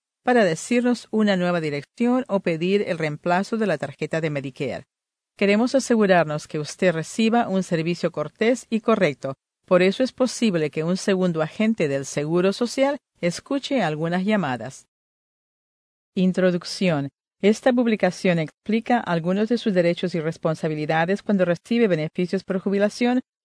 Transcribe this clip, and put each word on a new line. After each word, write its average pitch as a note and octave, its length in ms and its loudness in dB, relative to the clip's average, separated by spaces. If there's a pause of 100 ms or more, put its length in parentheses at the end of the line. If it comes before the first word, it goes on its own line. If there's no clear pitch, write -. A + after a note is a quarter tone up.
(240)
para B3 200 4
decirnos A#3+ 680 0
una G#3 260 2
nueva F3 240 0
dirección A#3 640 -2
o G3 140 0
pedir F3+ 460 0
el E3+ 100 -4
reemplazo F3 600 -2
de A3 100 0
la D#3+ 100 0
tarjeta D3 420 -6
de D#3+ 100 -2
Medicare. C#3 540 -6 (540)
Queremos G#3 380 2
asegurarnos F#3 720 2
que D#3 120 -6
usted F3 320 0
reciba A3+ 560 0
un F#3+ 160 -2
servicio E3+ 480 -2
cortés G#3+ 580 -2
y A3 120 -2
correcto. E3 540 0 (300)
Por F3+ 160 4
eso F#3+ 220 2
es B3+ 80 0
posible F3+ 600 0
que D#3 120 -4
un F3 140 0
segundo F#3 440 0
agente G#3+ 460 0
del C#3 180 -2
Seguro E3+ 460 0
Social C4+ 460 0 (240)
escuche C4 600 -2
algunas E3 440 -2
llamadas. C3+ 600 -2 (1300)
Introducción. F3+ 960 0 (320)
Esta A3 320 2
publicación G3 680 0
explica A3 600 -2
algunos F3+ 500 -2
de A#3+ 80 2
sus A3 160 -2
derechos F3 420 0
y E3+ 40 -2
responsabilidades D#3+ 1040 -2
cuando F#3+ 220 2
recibe A3+ 420 0
beneficios F3 560 -2
por F#3+ 160 -4
jubilación G#3 600 0 (240)